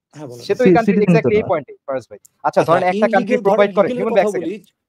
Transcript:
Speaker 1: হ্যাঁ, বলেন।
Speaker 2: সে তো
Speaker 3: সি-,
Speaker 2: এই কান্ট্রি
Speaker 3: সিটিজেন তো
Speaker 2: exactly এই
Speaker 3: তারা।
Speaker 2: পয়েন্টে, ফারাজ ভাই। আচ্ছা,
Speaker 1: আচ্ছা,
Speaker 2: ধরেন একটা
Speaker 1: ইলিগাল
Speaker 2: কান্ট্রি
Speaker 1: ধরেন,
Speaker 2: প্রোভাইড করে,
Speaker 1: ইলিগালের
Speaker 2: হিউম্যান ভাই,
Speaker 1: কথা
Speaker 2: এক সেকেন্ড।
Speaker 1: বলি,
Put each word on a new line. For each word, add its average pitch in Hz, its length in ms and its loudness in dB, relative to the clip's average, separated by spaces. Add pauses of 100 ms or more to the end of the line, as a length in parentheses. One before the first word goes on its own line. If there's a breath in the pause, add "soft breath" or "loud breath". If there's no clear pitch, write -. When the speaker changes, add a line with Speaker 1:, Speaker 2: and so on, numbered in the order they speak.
(160)
Speaker 1:
হ্যাঁ, 147 120 -14
বলেন। 120 120 -16
Speaker 2:
সে 202 160 -4
তো 247 80 -2
Speaker 3:
সি-, 196 60 6
Speaker 2:
এই 175 60 6
কান্ট্রি 220 180 2
Speaker 3:
সিটিজেন 202 120 0
তো 185 60 2
Speaker 2:
exactly 208 240 2
এই 220 60 0
Speaker 3:
তারা। - 80 -6
Speaker 2:
পয়েন্টে, 165 240 -6
ফারাজ 131 360 -10
ভাই। 104 80 -20 (260)
আচ্ছা, 151 180 0
Speaker 1:
আচ্ছা, 156 120 2
Speaker 2:
ধরেন 185 100 2
একটা 180 140 0
Speaker 1:
ইলিগাল 214 140 0
Speaker 2:
কান্ট্রি 190 240 0
Speaker 1:
ধরেন, - 80 -2
Speaker 2:
প্রোভাইড 208 320 2
করে, 185 120 2
Speaker 1:
ইলিগালের 160 180 -6
Speaker 2:
হিউম্যান 196 200 2
ভাই, 214 60 -4
Speaker 1:
কথা 180 60 -6
Speaker 2:
এক 170 60 -6
সেকেন্ড। 190 200 -10
Speaker 1:
বলি, - 260 -20